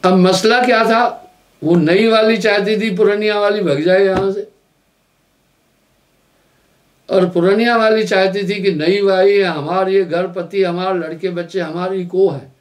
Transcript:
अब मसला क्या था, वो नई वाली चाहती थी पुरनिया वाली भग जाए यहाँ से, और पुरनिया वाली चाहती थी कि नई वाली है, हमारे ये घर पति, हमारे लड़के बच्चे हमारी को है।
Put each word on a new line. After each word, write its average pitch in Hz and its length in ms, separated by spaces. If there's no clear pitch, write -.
अब 180 100
मसला 190 520
क्या 226 180
था, 226 500
वो 165 120
नई 175 320
वाली 220 300
चाहती 202 440
थी 214 140
पुरनिया 208 440
वाली 208 220
भग 147 200
जाए 185 240
यहाँ 190 280
से, - 180
और 185 200
पुरनिया 208 480
वाली 220 260
चाहती 190 400
थी 190 200
कि 196 80
नई 170 300
वाली 196 360
है, 196 60
हमारे 180 500
ये 190 120
घर 170 220
पति, 180 360
हमारे 180 360
लड़के 165 300
बच्चे 175 320
हमारी 180 440
को 185 240
है। 135 320